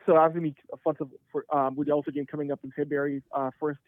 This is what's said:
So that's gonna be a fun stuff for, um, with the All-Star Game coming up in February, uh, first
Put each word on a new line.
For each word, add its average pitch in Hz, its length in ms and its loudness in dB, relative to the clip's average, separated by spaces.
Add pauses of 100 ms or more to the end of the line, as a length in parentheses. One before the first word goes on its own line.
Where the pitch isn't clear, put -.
So 190 80 4
that's 160 220 6
gonna 170 80 -4
be 151 120 -2 (180)
a 139 40 -12
fun 156 200 -2
stuff 143 120 -6 (240)
for, 147 180 -6
um, 135 240 0
with 143 140 -2
the 147 60 4
All-Star 147 180 0
Game 139 140 -4
coming 147 260 -4
up - 120 -6
in - 80 -12
February, 143 500 -2 (100)
uh, 135 260 -2
first 151 300 -4